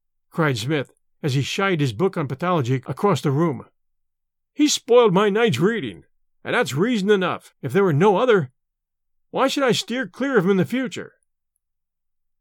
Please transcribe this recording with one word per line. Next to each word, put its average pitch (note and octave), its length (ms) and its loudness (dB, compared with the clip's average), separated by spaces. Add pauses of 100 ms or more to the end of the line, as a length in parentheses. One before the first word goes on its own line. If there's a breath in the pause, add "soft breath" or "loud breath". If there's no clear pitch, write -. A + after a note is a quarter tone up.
(300)
cried D3 280 0
Smith, C3 340 -4 (300)
as C3+ 120 -2
he C#3 80 0
shied F#3+ 380 -2
his C3 120 0
book F#3 240 -2
on D#3 100 -4
pathology C3+ 600 -2
across F3+ 340 -2
the D3+ 100 -2
room. C#3 360 -2 (840)
"He D4 140 0
spoiled A#3 480 4
my G3+ 160 2
night's G3+ 300 0
reading, E3 440 -4 (380)
and D3+ 120 -6
that's F3+ 200 -2
reason G3+ 360 0
enough, F3+ 520 -2
if - 100 -8
there G3 120 2
were F3+ 80 2
no F3+ 240 4
other. G#3 340 2 (800)
Why A#3+ 180 -2
should C#4 140 -2
I B3 100 2
steer A#3+ 340 -4
clear C4 300 -2
of E3+ 80 2
him G3 80 2
in F#3+ 40 2
the F3+ 80 2
future?" A#3+ 500 -8 (1300)